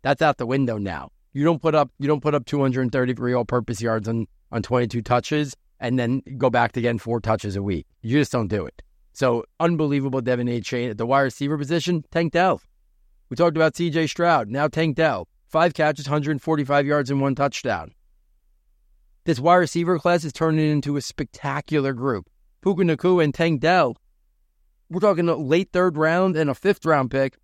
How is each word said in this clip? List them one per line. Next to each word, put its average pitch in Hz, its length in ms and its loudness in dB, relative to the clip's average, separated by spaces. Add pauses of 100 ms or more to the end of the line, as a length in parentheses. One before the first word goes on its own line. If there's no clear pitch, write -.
That's 143 200 0
out 151 160 2
the 127 80 -6
window 120 320 0
now. 87 340 -8 (200)
You 139 120 -2
don't 160 180 2
put 160 120 0
up, 147 240 2
you 139 100 -4
don't 147 140 0
put 151 140 0
up 131 100 0
two 147 160 -2
hundred 131 300 0
thirty-three 123 420 -2
all-purpose 120 480 -2
yards 113 260 -2
on, 113 200 -4 (240)
on 113 100 -4
twenty-two 120 400 -2
touches 135 540 -2 (240)
and 123 180 -2
then 127 240 -2 (160)
go 127 140 2
back 120 220 2
to 123 80 -4
getting 117 180 0
four 117 200 -4
touches 107 360 -2
a 101 80 -4
week. 95 240 -4 (140)
You 123 180 0
just - 120 0
don't 117 160 -2
do 92 180 -4
it. - 160 -18 (320)
So, 120 320 0 (140)
unbelievable 143 640 0
Devin 120 260 0
Achane 120 440 -4
at 104 80 -8
the 117 60 -2
wide 135 160 2
receiver 143 360 -2
position, 156 540 -2
Tank 170 220 0
Dell. 175 280 2 (680)
We 123 80 -8
talked 165 180 4
about 160 200 4
C 170 140 -2
J 160 180 0
Stroud. 160 420 0
Now 143 180 0
Tank 160 280 0
Dell. 135 320 0 (200)
Five 160 260 2
catches, 151 340 -2
hundred 147 340 -2
forty-five 143 440 0
yards, 143 240 0
and 139 120 0
one 139 140 0
touchdown. 113 580 -4 (1300)
This 156 160 0
wide 170 160 6
receiver 175 420 2
class 175 280 0
is 143 80 -8
turning 156 360 2
into 143 280 0
a 139 40 -4
spectacular 139 920 -4
group. 117 360 -4 (320)
Puka 190 220 0
Nacua 175 400 2
and 147 100 0
Tank 165 280 0
Dell, 160 340 2 (920)
we're 175 100 -4
talking 175 300 2
a 160 60 0
late 156 360 0
third 180 260 2
round 170 380 2
and 156 140 0
a 131 40 -2
fifth - 320 -2
round 143 240 2
pick. 135 340 -2